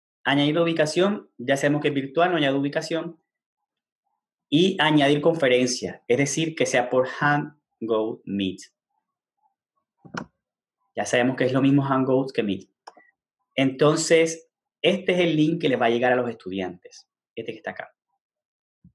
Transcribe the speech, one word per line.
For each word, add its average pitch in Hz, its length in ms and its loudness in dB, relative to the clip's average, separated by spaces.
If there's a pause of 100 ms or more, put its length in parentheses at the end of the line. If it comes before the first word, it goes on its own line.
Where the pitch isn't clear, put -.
(240)
añadir 143 300 0
la 170 80 2
ubicación, 170 680 0 (100)
ya 131 180 0
sabemos 147 260 0
que 147 60 -2
es 139 60 -2
virtual, 139 360 0
no 175 60 0
añado 139 240 0
ubicación. 160 600 -6 (1300)
Y 175 320 2
añadir 147 400 4
conferencia, 123 840 0
es 123 120 2
decir, 160 360 -2
que - 120 0
sea 123 220 0
por 127 200 0
Hangout 123 1160 -4
Meet. 95 360 -4 (2250)
Ya 104 100 -6
sabemos 127 320 0
que 135 100 0
es 123 60 -2
lo 135 80 0
mismo 139 220 4
Hangout 131 480 0
que 113 140 -4
Meet. 98 260 -6 (880)
Entonces, 160 920 2 (320)
este 185 320 0
es 180 80 2
el 170 140 2
link 160 260 2
que 151 80 0
les 123 120 0
va 120 60 2
a 117 40 4
llegar 123 220 2
a 123 40 2
los 120 140 -2
estudiantes, 92 800 -10 (240)
este 113 160 -10
que 110 80 -14
está - 140 -12
acá. - 200 -16 (1040)